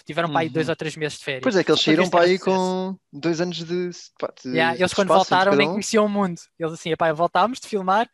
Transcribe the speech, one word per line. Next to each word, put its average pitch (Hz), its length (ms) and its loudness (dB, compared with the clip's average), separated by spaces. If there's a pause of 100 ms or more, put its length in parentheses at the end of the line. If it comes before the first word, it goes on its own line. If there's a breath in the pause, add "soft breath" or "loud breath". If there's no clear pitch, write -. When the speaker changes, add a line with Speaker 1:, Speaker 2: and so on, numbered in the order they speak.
Speaker 1:
tiveram 165 260 -4
para 160 120 0
aí 160 60 -4
Speaker 2:
Uhum. - 20 -8
Speaker 1:
dois 151 200 -2
ou 156 60 -4
três 160 200 -8
meses 151 220 -6
de - 60 -20
férias, 131 180 -6
Speaker 2:
Pois 226 140 0
é, 170 80 4
que - 60 2
eles 156 100 4
Speaker 1:
só - 20 0
para 156 120 4
ver 170 100 4
Speaker 2:
saíram - 20 2
Speaker 1:
se 175 40 -8
Speaker 2:
para 175 100 4
Speaker 1:
era 170 60 6
Speaker 2:
aí 185 120 2
Speaker 1:
sucesso. - 0 -
Speaker 2:
com 185 600 -2 (140)
dois 156 280 -2
anos 175 240 -4
de, 180 260 -4 (280)
pá, - 140 -6 (100)
de 127 100 -10
Speaker 1:
Yeah, 165 240 0
eles 180 160 0
quando 190 180 0
Speaker 2:
espaço 180 240 4
entre 180 40 4
Speaker 1:
voltaram 196 120 4
Speaker 2:
cada 143 120 4
Speaker 1:
nem 151 60 2
Speaker 2:
um. 175 60 -4
Speaker 1:
conheciam 214 300 0
o 208 40 0
mundo, 202 320 -2 (180)
eles 165 140 -6
assim, 165 180 -10
"Epá, 160 220 2
voltámos 180 480 0
de - 80 -16
filmar, 196 460 0